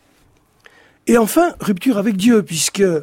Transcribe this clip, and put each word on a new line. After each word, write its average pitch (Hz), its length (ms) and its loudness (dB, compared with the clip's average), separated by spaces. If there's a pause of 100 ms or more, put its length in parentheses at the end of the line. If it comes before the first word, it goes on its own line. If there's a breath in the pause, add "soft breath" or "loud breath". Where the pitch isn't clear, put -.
(1040 soft breath)
Et 233 140 2
enfin, 320 400 0
rupture 202 400 -2
avec 196 180 -2
Dieu, 220 240 4
puisque 165 420 -4 (200)